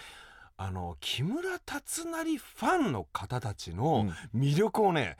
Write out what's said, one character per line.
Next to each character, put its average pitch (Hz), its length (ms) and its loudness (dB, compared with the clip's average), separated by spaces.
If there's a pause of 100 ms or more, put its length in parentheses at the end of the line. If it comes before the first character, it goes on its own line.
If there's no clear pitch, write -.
(580)
あ 95 140 -4
の、 87 280 -6
木 - 220 -4
村 339 380 -2
達 - 460 -8
成 330 320 -2
フ - 280 -8
ァ 349 120 6
ン 233 140 4
の 98 120 -2
方 - 360 -6
た 107 140 -2
ち - 220 -8
の 117 320 4 (280)
魅 139 220 4
力 214 240 4
を 190 120 6
ね、 120 260 0